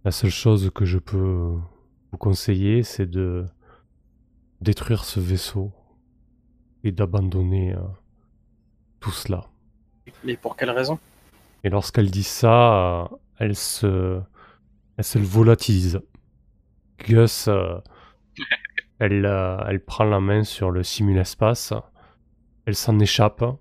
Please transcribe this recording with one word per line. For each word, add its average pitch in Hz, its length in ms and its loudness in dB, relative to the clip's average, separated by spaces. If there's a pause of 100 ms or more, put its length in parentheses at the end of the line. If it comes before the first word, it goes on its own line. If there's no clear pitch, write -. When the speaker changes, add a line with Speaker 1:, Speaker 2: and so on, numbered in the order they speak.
Speaker 1:
La 98 80 0
seule - 200 0
chose 101 420 2
que 101 120 0
je 90 140 2
peux 92 540 -2 (580)
vous - 60 -12
conseiller, 101 680 0
c'est 95 260 -4
de 90 360 -4 (1160)
détruire 104 420 0
ce - 160 -4
vaisseau 95 520 -4 (1120)
et 104 80 -2
d'abandonner, 92 840 0
euh, 90 60 -6 (1200)
tout 101 120 -8
cela. 87 340 -8 (760)
Speaker 2:
Mais 123 140 -6
pour - 180 -8
quelle 131 140 -2
raison ? 131 300 -2 (640)
Speaker 1:
Et 98 60 0
lorsqu'elle 101 420 0
dit 98 120 -2
ça, 107 760 4
euh, 87 60 -8 (320)
elle 104 160 0
se, 92 680 -2 (760)
elle 107 60 -4
se - 140 -2
volatilise. 98 840 4 (1000)
Gus, 113 480 4
euh, 90 320 -2 (580)
Speaker 3:
<laughs> - 640 -8
Speaker 1:
elle, 101 260 2
euh, 95 320 -2 (100)
elle 95 160 -4
prend - 200 -2
la 104 160 2
main 101 240 2
sur 95 260 -4
le 90 140 -2
simul-espace, 101 920 0 (920)
elle 101 80 -2
s'en 107 240 2
échappe 107 440 2 (180)